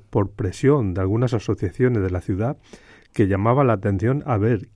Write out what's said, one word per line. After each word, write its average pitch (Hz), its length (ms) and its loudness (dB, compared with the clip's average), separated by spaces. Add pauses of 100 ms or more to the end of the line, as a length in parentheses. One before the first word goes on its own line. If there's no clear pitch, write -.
por 98 220 0
presión 113 600 0
de 95 80 -2
algunas 113 320 0
asociaciones 113 680 -2
de 95 80 -2
la 90 120 -4
ciudad 110 360 -4 (560)
que 107 140 2
llamaban 113 400 2
la 117 60 4
atención 104 520 -2
a 127 120 0
ver 107 380 0